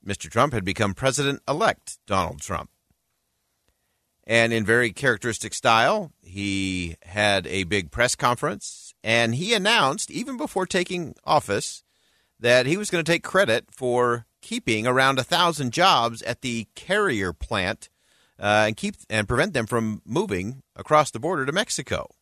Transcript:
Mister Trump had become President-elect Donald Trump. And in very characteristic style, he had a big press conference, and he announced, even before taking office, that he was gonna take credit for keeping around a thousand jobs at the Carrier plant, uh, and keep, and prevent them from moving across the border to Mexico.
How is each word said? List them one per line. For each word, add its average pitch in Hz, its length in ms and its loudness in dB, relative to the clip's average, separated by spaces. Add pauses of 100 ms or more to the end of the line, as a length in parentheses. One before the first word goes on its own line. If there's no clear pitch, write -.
Mister 95 280 -8
Trump 131 240 2
had 104 100 -2
become 98 300 -2
President-elect 139 1120 -2
Donald 82 340 -2
Trump. 78 300 -8 (1600)
And 117 280 4
in 113 100 2
very 117 280 2
characteristic 117 600 -2
style, 135 580 2 (120)
he 95 800 -4
had 98 460 0
a 95 160 -2
big 87 260 -2
press 120 240 0
conference, - 800 -4 (100)
and 117 300 2
he 185 180 -2
announced, 202 580 0
even 233 280 -8
before 202 260 -4
taking 175 580 -4
office, 143 600 -2 (560)
that 123 240 6
he 160 140 0
was 208 100 -6
gonna 165 160 -2
take 165 180 0
credit 151 480 2
for 120 540 0 (180)
keeping 117 440 -2
around 131 320 4
a 123 60 -2
thousand 160 480 0
jobs 131 500 4
at - 180 -6
the 117 360 -6
Carrier 151 560 -2
plant, 101 560 -4 (500)
uh, 107 300 4
and 110 80 -4
keep, 202 180 -6 (160)
and 107 160 0
prevent 147 280 0
them 117 120 0
from 110 380 -2
moving 123 580 -4 (140)
across 151 340 2
the - 80 -12
border 147 260 -4
to 135 60 -4
Mexico. - 580 -4 (140)